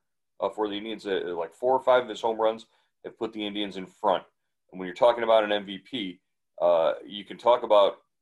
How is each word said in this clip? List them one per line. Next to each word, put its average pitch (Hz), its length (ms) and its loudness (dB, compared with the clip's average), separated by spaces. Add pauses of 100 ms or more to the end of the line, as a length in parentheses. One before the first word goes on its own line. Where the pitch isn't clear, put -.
(420)
uh, 95 80 0
for 107 180 -4
the 101 80 -6
Indians. 101 320 -10
Uh, 95 140 -2 (160)
like, 82 160 -8
four 127 200 0
or 127 60 2
five 127 240 4
of 110 60 -10
his 104 100 -10
home 113 180 -2
runs 110 280 0 (400)
have - 120 -14
put 113 140 -6
the 107 160 -8
Indians 101 300 -8
in 95 80 -10
front. 90 380 0 (480)
And 92 80 -16
when 92 80 -8
you're 90 80 -12
talking 120 280 4
about 113 220 4
an 104 80 -2
M 104 120 -2
V 98 120 -10
P, 95 420 -10 (420)
uh, 82 320 2 (120)
you 101 180 -12
can 95 140 -14
talk 120 260 2
about, 101 360 4 (220)